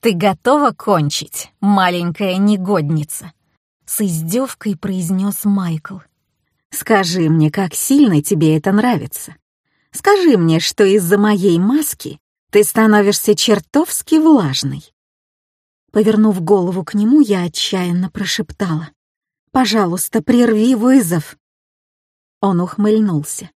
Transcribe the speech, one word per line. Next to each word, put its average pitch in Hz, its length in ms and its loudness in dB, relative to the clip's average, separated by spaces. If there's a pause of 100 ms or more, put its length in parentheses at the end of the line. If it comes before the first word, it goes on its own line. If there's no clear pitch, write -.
"Ты 233 120 0
готова 226 600 0
кончить, - 880 -4
маленькая 185 760 0
негодница?" 180 920 -2 (520)
с - 160 -8
издёвкой 196 760 -4
произнёс 190 680 -4
Майкл. 185 540 -4 (720)
"Скажи 185 580 -2
мне, 156 220 2
как 185 240 -6
сильно 240 480 2
тебе 156 340 0
это 175 160 0
нравится. 208 640 -2 (540)
Скажи 359 480 2
мне, 165 220 2
что - 240 0
из-за 196 340 2
моей 202 400 2
маски 226 600 -2 (320)
ты 208 140 4
становишься 208 680 2
чертовски - 840 -2
влажной". 160 760 0 (1000)
Повернув 214 500 2
голову 180 420 0
к - 100 -14
нему, 220 260 4
я 202 240 2
отчаянно 180 640 -4
прошептала: 170 800 -6 (640)
"Пожалуйста, 202 720 -2
прерви 240 520 2
вызов". 214 640 0 (1040)
Он 190 200 0
ухмыльнулся. 190 960 -2